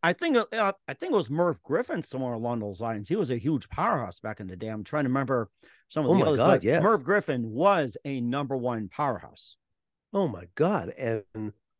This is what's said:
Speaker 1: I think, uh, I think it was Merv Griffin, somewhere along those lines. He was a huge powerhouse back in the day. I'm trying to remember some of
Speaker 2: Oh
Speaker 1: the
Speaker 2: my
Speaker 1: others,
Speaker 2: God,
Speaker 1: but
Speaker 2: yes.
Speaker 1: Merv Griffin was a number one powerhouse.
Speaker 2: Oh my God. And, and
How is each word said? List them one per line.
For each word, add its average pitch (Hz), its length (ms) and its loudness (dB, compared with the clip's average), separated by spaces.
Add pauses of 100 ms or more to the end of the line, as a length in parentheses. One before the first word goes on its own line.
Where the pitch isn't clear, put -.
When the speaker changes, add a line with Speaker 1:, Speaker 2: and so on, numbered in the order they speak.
Speaker 1:
I 175 120 4
think, 302 240 2
uh, 214 340 0 (160)
I 139 60 -8
think 359 180 -4
it 240 40 4
was 151 120 2
Merv 160 340 0
Griffin, 214 400 -2
somewhere 131 300 -6
along 117 280 -2
those 101 200 -6
lines. 110 300 -4
He 185 60 2
was 185 120 0
a 123 80 0
huge 131 320 -2
powerhouse 151 520 -2
back 107 200 -10
in 101 60 -10
the 92 100 -12
day. 107 120 -10
I'm 107 160 -8
trying 147 200 -2
to 127 60 0
remember 127 400 0 (380)
some 156 180 -2
of 120 40 4
Speaker 2:
Oh 170 40 6
Speaker 1:
the 190 60 6
Speaker 2:
my 135 80 4
Speaker 1:
others, 143 100 4
Speaker 2:
God, 120 80 4
Speaker 1:
but 170 180 4
Speaker 2:
yes. 151 180 4
Speaker 1:
Merv 190 220 4
Griffin 139 460 0
was 151 560 2
a 135 160 -4
number 135 340 -2
one 120 320 -4
powerhouse. - 680 -6 (560)
Speaker 2:
Oh 196 120 2
my 90 280 -8
God. 160 420 0
And, 113 260 -2 (120)
and 107 180 -8 (280)